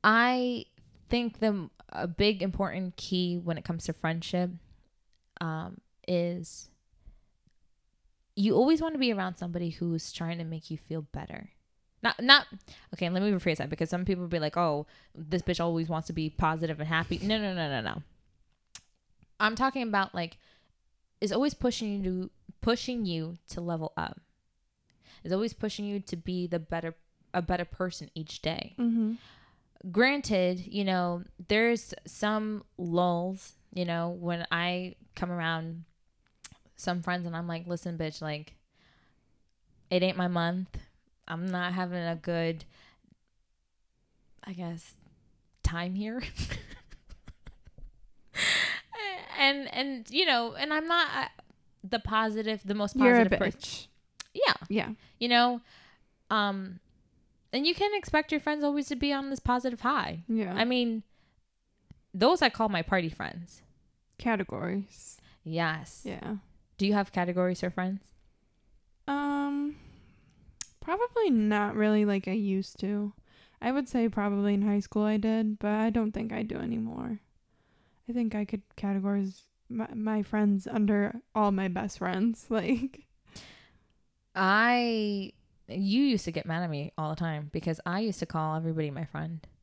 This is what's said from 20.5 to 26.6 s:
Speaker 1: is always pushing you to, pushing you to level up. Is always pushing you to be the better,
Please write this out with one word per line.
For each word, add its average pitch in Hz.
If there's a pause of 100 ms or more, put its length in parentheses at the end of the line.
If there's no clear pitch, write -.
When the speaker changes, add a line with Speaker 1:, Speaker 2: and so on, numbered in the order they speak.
Speaker 1:
is 208
always 277
pushing 226
you 202
to, 185 (300)
pushing 233
you 165 (120)
to 170
level 165
up. - (1000)
Is 165
always 214
pushing 208
you 202
to -
be 175
the 175
better, 165 (360)